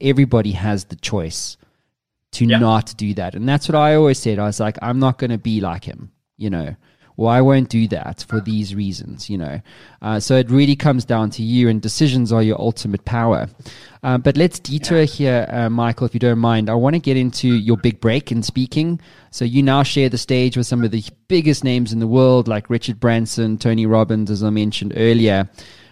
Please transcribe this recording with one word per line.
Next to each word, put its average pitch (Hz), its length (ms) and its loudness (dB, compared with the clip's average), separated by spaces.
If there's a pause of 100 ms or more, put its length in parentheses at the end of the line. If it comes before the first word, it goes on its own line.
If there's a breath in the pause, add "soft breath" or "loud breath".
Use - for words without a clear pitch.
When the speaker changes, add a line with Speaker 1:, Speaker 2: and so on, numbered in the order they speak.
Speaker 1:
everybody 123 520 2
has 98 340 -4
the - 100 -18
choice - 640 -8 (720)
to - 160 0
Speaker 2:
Yeah. 117 120 4
Speaker 1:
not 110 380 2
do 104 180 -4
that. 90 200 -8
And 104 120 -6
that's 143 220 0
what 156 80 2
I 151 200 4
always 147 220 4
said. 107 200 -2
I 104 80 -2
was 104 140 -4
like, 107 200 -4
"I'm 123 180 -4
not 131 200 2
gonna 117 180 -2
be 110 240 -2
like 87 240 -6
him," - 260 -16 (280)
you 107 100 -6
know, 82 260 -6 (440 soft breath)
or, 113 120 0
"I 123 120 4
won't 135 260 4
do 113 200 0
that - 380 -8
for 110 140 -4
these 104 340 -4
reasons," 98 540 -8
you 101 80 -8
know. 80 240 -8 (400 loud breath)
Uh, 107 180 -4
so 131 200 2
it 120 120 0
really 139 240 4
comes 139 300 0
down 110 280 0
to 117 100 -8
you, 120 260 2
and 110 140 0
decisions 123 500 0
are 113 100 4
your 110 160 0
ultimate 104 460 -4
power. 117 460 -2 (520 loud breath)
Uh, 127 140 0
but 139 220 0
let's 170 200 2
detour 151 420 -2
Speaker 2:
Yeah. 156 40 6
Speaker 1:
here, 131 480 0
uh, 117 160 -2
Michael, 117 380 0
if - 80 -4
you 117 60 -2
don't 120 180 2
mind. 113 320 2
I 113 40 0
wanna 139 260 2
get 135 180 0
into 127 300 0
your 113 280 2
big 113 240 0
break 117 320 -2
in 113 100 -2
speaking. 156 560 -2 (320 soft breath)
So - 140 -6
you 123 180 2
now 139 200 4
share 135 260 2
the 123 80 -4
stage 127 400 0
with 123 100 -2
some 120 160 -2
of 113 80 0
the 107 140 -4 (240)
biggest 156 360 2
names 123 280 0
in 113 60 -2
the 113 100 0
world, 127 400 4
like 107 220 -4
Richard 117 280 -4
Branson, 113 600 0
Tony 113 260 0
Robbins, 110 460 0
as 101 120 -2
I 107 60 0
mentioned 107 480 -2
earlier. 113 540 2 (420 loud breath)